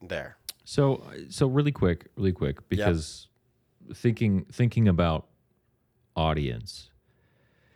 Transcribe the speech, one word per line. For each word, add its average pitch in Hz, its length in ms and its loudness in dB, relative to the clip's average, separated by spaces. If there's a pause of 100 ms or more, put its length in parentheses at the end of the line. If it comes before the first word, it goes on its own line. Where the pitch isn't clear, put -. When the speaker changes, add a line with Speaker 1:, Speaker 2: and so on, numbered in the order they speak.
Speaker 1:
there. 78 360 -10 (280)
Speaker 2:
So, 139 380 0 (260)
so - 180 0
really 143 240 0
quick, 90 460 0
really 95 160 2
quick, 71 240 -2
Speaker 1:
Yep. - 120 -20
Speaker 2:
because 87 580 -2 (640)
thinking, 110 580 0
thinking 117 360 2
about 82 400 2 (880)
audience, 73 720 -2 (880)